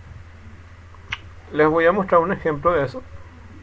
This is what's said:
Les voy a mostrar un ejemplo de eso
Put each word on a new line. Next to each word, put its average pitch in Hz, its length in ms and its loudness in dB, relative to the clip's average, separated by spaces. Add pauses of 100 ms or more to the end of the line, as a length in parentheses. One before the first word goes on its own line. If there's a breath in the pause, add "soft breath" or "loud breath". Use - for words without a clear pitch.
(1500)
Les 151 160 4
voy 165 180 4
a 170 60 8
mostrar 190 280 2
un 170 120 0
ejemplo 160 400 0
de 151 120 2
eso 185 180 -8 (600)